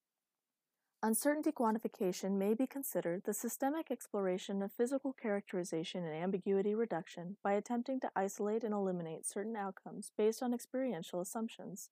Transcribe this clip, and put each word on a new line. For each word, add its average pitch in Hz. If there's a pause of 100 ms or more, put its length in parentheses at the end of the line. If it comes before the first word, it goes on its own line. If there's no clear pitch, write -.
(1040)
Uncertainty 294
quantification 214
may 196
be 262
considered 180
the 214
systemic 277
exploration 196
of 196
physical 269
characterization 185
and 151
ambiguity 196
reduction 190
by 202
attempting 240
to -
isolate 208
and 214
eliminate 180
certain 220
outcomes -
based 220
on 240
experiential 240
assumptions. 190